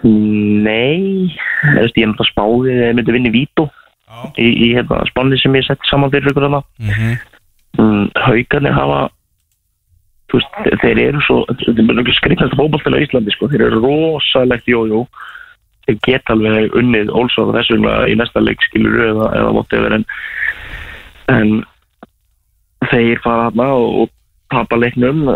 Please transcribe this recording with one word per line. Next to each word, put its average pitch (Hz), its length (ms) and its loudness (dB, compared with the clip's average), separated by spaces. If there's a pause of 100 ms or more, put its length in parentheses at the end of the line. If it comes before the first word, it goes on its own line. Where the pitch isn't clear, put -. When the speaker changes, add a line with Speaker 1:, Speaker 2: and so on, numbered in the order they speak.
Speaker 1:
Nei, 110 1300 2 (320)
þú 147 160 4
veist, 117 160 0
ég 113 80 4
er 107 60 0
náttúrulega 113 180 -2
spáði 120 460 0
að 123 80 2
þeir 117 140 2
myndu 113 180 0
vinna 123 160 2
í - 20 -2
Vító 147 320 0
Speaker 2:
Já. - 520 -20 (200)
Speaker 1:
í, 117 100 2
í, 117 240 2
hérna, - 280 0 (100)
spánni 131 320 0
sem 135 160 2
ég 127 80 0
sett - 240 -4
saman 139 240 0
fyrir 143 180 0
ykkur 139 140 0
þarna. 139 160 0 (140)
Speaker 2:
Mhm. 110 400 -2 (580)
Speaker 1:
Mm, 107 300 2 (100)
Haukarnir 131 580 0
hafa, 139 280 0 (1300)
þú 120 100 2
veist, - 200 -8 (200)
þeir 117 220 2
eru 139 240 0
svo, 123 220 2
þetta - 260 -2
er 113 160 4
bara 123 260 0
skrýtnasta 147 440 0
fótboltinn 147 360 0
á 143 80 0
Íslandi, 117 300 -2
sko, - 160 -4
þeir 123 160 2
eru 113 180 0
rosalegt 135 880 0
jójó. 113 320 0 (880)
Þeir 110 140 0
geta 127 320 0
alveg 110 400 2
unnið 113 380 2
Ólsar 110 400 0
þess 117 220 0
vegna 107 300 2
í 113 120 0
næsta 113 260 0
leik, 110 220 0
skilur, 110 320 0 (100)
eða, 110 280 0
eða 110 200 2
whatever, 110 400 0
en, 110 120 -2 (1200)
en 110 260 2 (1300)
þeir 117 400 0
fara 117 280 0
þarna 120 200 0
og, 117 300 0
og 117 140 -2 (380)
tapa 117 260 -2
leiknum 127 480 0 (100)